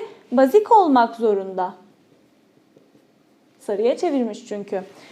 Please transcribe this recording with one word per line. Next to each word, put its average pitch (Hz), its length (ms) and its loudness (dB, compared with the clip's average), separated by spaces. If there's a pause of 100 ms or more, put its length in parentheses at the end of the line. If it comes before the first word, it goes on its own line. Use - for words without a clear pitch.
(320)
bazik 269 400 4
olmak 269 440 4
zorunda. 190 580 -4 (1800)
Sarıya 226 380 -2
çevirmiş 247 500 -4
çünkü. 202 360 -10 (300)